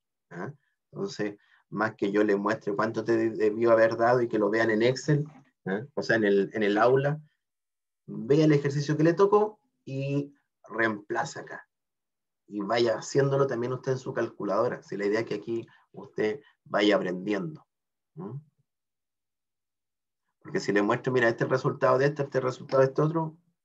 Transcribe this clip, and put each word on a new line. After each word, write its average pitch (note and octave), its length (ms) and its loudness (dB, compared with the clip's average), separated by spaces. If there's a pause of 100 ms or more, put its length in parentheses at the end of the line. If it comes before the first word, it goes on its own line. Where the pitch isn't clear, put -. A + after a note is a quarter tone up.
(300)
¿ya? G2+ 240 -10 (380)
Entonces, G2+ 480 -8 (300)
más G#2+ 260 -4
que G2+ 160 -2
yo G#2 140 4
le G2+ 100 4
muestre G2+ 400 -2
cuánto A2+ 300 -4
te A#2 100 2
de-, A2+ 140 2
debió A2 420 2
haber A2+ 240 6
dado A#2+ 260 4
y A#2+ 60 0
que A2 100 -2
lo G#2 120 2
vean A2+ 200 2
en A2 120 2
Excel, C3 420 2 (400)
¿ya? G#2 320 -4
O G2+ 80 -4
sea, A2+ 140 2
en G#2+ 80 2
el, G2+ 280 2
en G#2+ 100 -2
el G#2 140 2
aula, C3+ 440 2 (840)
vea A#2 380 2
el D#3 80 6
ejercicio C#3+ 460 0
que D#3 60 2
le E3 100 4
tocó G#3 480 2 (240)
y C#3 480 -4 (340)
reemplaza A2 720 -4
acá. D#2 260 -16 (800)
Y G2+ 120 -8
vaya A2+ 380 0
haciéndolo C#3 500 0
también B2 240 -4
usted B2+ 220 -4
en C3 40 -4
su C3 160 -10
calculadora. A2 720 -2
Si - 140 -12
la G2+ 80 -4
idea G#2 160 0
es A#2 40 -4
que G#2+ 100 -6
aquí A2+ 300 -8 (280)
usted G#2+ 480 -6 (240)
vaya G2+ 320 2
aprendiendo. F#2 680 -4 (500)
¿Mm? G#2+ 200 -12 (2000)
Porque - 180 -6
si G2 140 -6
le G#2 80 2
muestro, A#2+ 320 -2
"Mira, A#2+ 160 2
este - 160 -2
es - 0 -
el - 60 -4
resultado C3 460 0
de C#3 100 2
este, D3+ 160 -2
este C3 160 -4
es B2+ 40 -6
el B2+ 60 -2
resultado C3+ 320 0
de C3 80 4
este D3+ 120 -2
otro", D#3+ 360 -2 (260)